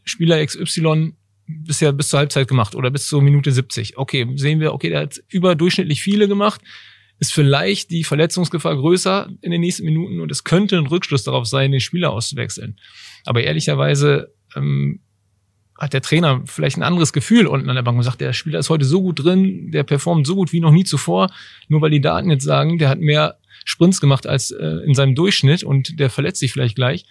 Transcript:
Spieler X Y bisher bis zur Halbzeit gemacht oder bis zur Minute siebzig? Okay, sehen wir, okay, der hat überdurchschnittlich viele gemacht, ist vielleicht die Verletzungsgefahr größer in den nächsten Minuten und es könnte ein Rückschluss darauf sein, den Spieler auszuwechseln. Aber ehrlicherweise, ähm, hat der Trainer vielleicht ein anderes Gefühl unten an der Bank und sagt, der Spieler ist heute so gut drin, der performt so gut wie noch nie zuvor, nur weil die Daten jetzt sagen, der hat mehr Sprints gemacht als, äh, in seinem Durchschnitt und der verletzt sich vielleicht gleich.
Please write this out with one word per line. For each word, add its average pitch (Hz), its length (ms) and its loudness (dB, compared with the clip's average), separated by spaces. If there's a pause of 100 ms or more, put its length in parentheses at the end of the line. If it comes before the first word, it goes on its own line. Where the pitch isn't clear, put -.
Spieler 165 360 2
X 151 160 -2
Y 160 580 -2 (340)
bisher 156 460 -2
bis 139 160 -4
zur 143 100 2
Halbzeit 143 280 0
gemacht 123 280 0
oder 127 160 -2
bis 139 160 -6
zur 143 160 2
Minute 143 280 4
siebzig? 123 460 -2
Okay, 135 380 -2
sehen 147 240 0
wir, 156 120 0
okay, 165 180 -4
der 151 120 -2
hat 151 180 -8 (100)
überdurchschnittlich 175 720 0
viele 202 240 2
gemacht, 202 340 0 (580)
ist - 140 -2
vielleicht 156 560 2
die 165 140 -2
Verletzungsgefahr 160 720 -2
größer 185 520 0 (140)
in 180 80 -8
den 170 120 0
nächsten 175 220 -4
Minuten 165 360 -2
und 78 120 -6
es - 120 -8
könnte 196 340 2
ein 156 80 0
Rückschluss 151 380 -2
darauf 131 240 -2
sein, 135 240 0
den 135 100 2
Spieler 170 300 -2
auszuwechseln. 110 680 -8 (480)
Aber 117 180 0
ehrlicherweise, 143 880 0 (220)
ähm, 69 440 -2 (800)
hat 143 140 -6
der 143 80 -2
Trainer 151 440 2
vielleicht 143 320 -4
ein 170 60 -4
anderes 165 300 0
Gefühl 214 340 4
unten 135 220 -2
an 127 60 -2
der 127 80 -2
Bank 120 140 0
und 120 60 2
sagt, 127 180 -4
der 131 120 -4
Spieler 160 260 -4
ist 143 100 -2
heute 156 160 2
so 165 160 2
gut 170 220 -2
drin, 185 480 0
der 151 120 0
performt 151 440 0
so 180 80 -2
gut 190 180 0
wie 170 60 2
noch 165 120 4
nie 170 140 8
zuvor, 180 440 0 (380)
nur 151 140 2
weil 156 100 2
die 147 100 4
Daten 165 280 0
jetzt 139 140 2
sagen, 147 340 2
der 151 120 2
hat 139 100 0
mehr 151 380 0 (280)
Sprints 185 340 2
gemacht 139 280 2
als, 139 240 -2
äh, 160 340 -4
in 147 80 4
seinem 135 220 4
Durchschnitt 165 480 2
und 139 360 -2
der 139 100 2
verletzt 143 300 -4
sich 131 120 -2
vielleicht 127 240 -2
gleich. 131 360 -2